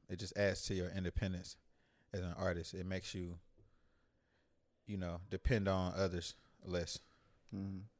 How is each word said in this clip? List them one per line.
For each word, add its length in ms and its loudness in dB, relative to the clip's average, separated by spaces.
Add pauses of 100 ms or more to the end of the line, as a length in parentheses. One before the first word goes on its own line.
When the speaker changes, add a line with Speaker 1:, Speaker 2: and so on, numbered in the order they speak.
Speaker 1:
it 100 -4
just 180 -4
adds 280 4
to 100 -2
your 140 0
independence 640 -2 (580)
as 80 -2
an 160 -2
artist. 360 -2
It 120 -6
makes 300 -4
you, 200 -6 (1500)
you 100 -2
know, 220 -2 (100)
depend 400 4
on 260 4
others 400 2 (300)
less. 340 -2 (560)
Speaker 2:
Mm-hmm. 240 -4 (200)